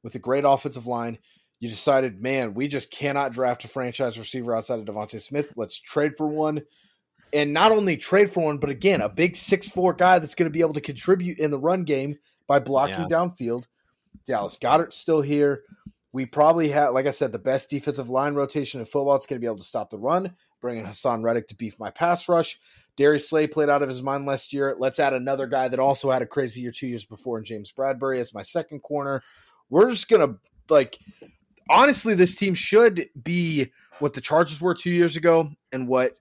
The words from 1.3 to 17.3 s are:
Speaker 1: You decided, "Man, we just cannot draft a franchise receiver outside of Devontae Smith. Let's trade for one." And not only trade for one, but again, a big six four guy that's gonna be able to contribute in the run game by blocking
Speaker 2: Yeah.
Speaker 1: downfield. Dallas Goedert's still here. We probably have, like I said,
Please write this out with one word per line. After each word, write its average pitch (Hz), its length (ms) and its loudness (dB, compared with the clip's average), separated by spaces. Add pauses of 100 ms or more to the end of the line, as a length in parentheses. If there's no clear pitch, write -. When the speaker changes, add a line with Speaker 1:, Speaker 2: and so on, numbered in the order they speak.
Speaker 1:
You 117 100 -8
decided, 123 520 0
"Man, 123 340 -4
we 135 120 -4
just 139 220 -6
cannot 139 440 -4
draft 123 320 -2
a - 20 -14
franchise 123 500 -6
receiver 117 380 -6
outside 113 240 -4
of 107 60 -12
Devontae 107 360 -10
Smith. 143 340 -6
Let's 113 220 -8
trade 147 400 -4
for 156 80 -4
one." 151 380 -4 (720)
And 147 200 0
not 196 180 6
only 196 260 2
trade 202 360 2
for 170 120 0
one, 147 120 -2
but 139 140 -4
again, 170 300 2
a 104 80 -2
big 175 260 0
six - 340 -2
four 180 240 0
guy 180 240 6
that's 156 160 -2
gonna 165 160 0
be 160 120 -2
able 156 120 2
to 147 80 -4
contribute 175 560 -2
in 147 140 -2
the 139 80 -4
run 175 240 0
game 147 340 -4 (300)
by 139 120 6
blocking 139 500 0
Speaker 2:
Yeah. 165 80 2
Speaker 1:
downfield. 123 500 -4 (580)
Dallas 104 320 -4
Goedert's 151 400 0
still 160 240 2
here. 143 440 0 (460)
We 131 140 -6
probably 156 440 4
have, 143 260 2
like 135 100 0
I 139 60 2
said, 127 200 -2